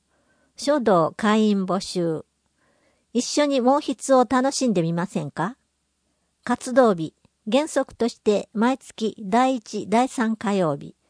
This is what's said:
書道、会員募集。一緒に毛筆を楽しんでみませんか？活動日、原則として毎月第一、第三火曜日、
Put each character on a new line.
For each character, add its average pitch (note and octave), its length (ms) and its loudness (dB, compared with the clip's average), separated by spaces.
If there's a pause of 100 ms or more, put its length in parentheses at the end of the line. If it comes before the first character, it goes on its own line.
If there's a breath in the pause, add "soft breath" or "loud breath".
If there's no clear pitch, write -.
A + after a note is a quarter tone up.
(560)
書 C#4+ 240 0
道、 F#3 380 4
会 G#3+ 320 2
員 G3 160 0
募 F#3 140 -2
集。 E3+ 460 -4 (840)
一 A#3+ 100 -2
緒 - 240 0
に C#4 160 0
毛 C4+ 200 4
筆 - 320 -2
を B3+ 160 6
楽 C4 220 0
し C4 160 -2
ん A3+ 60 2
で F3+ 80 0
み E3 120 0
ま E3+ 120 -2
せ E3+ 180 -6
ん C#3+ 80 -10
か？ F#3 260 -6 (840)
活 B3 300 -4
動 A#3 200 6
日、 E3 200 -8 (380)
原 C#4+ 160 2
則 - 280 -4
と - 120 -2
し - 120 -8
て G3+ 340 -2
毎 A#3+ 240 0
月 - 420 -8
第 A#3 360 0
一、 G#3 340 -10
第 A#3 180 2
三 A3+ 280 -2
火 G#3 180 -4
曜 E3 240 0
日、 D#3 180 -16 (140)